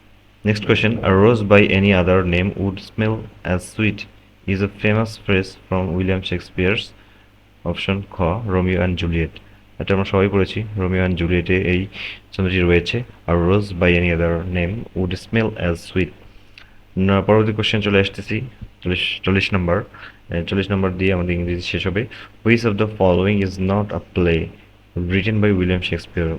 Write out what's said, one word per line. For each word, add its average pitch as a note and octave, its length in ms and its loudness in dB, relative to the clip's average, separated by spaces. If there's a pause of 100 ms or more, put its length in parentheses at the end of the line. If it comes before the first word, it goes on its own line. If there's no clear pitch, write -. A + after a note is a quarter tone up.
(460)
next G#2 180 0
question, A2+ 340 2
"A - 100 -2
rose G#2 340 4
by G2+ 260 6
any F#2+ 360 4
other F2+ 320 2
name F#2+ 260 -2
would F#2+ 160 -2
smell A2 380 -4 (400)
as - 200 -8
sweet" G#2 220 0 (500)
is G2 80 0
a - 20 -2
famous G#2 380 0
phrase A2 460 0
from F#2 560 -4
William F#2 320 -2
Shakespeare's, F#2 520 -2 (840)
অপশন F#2+ 380 -4 (100)
খ, F#2 360 -2
Romeo F#2 320 0
and F2+ 220 -2
Juliet। E2+ 380 -2 (400)
এটা F#2+ 140 -2
আমরা F#2+ 120 0
সবাই G2 240 2
পড়েছি, G2 340 0 (140)
Romeo F#2 300 0
and F2+ 100 0
Juliet-এ F2 360 0
এই F#2 340 0 (460)
ছন্দটি F#2 260 0
রয়েছে, F2 440 2 (240)
"A E2+ 40 -2
rose F2 220 4
by G2+ 260 -2
any F2+ 100 4
other E2+ 680 0
name F2+ 180 -2 (240)
would F2+ 160 -2
smell A2+ 300 -2
as F2 480 -4
sweet"। F2+ 160 0 (920)
না, G3 240 4
পরবর্তী A2 320 4
কোশ্চেন G#2+ 280 -2
চলে G2+ 180 2
আসতেছি, G2+ 420 -4 (400)
চল্লিশ, - 420 -4
চল্লিশ F#2+ 300 0
নম্বর। F2+ 300 0 (460)
এ, E2+ 140 -4
চল্লিশ G2 280 -2
নম্বর F#2+ 200 0
দিয়ে F#2+ 220 0
আমাদের F2+ 220 0
ইংরেজি F2 260 -2
শেষ F2 260 -4
হবে। G2 180 -2 (400)
Which A#2 180 4
of A#2 80 2
the G2+ 60 -2
following G2 680 2
is F#2 140 -6
not G2 340 -2
a E2+ 60 -6 (180)
play E2+ 280 2 (540)
written F#2 360 0
by - 0 -
William F#2 440 2
Shakespeare? E2+ 600 -4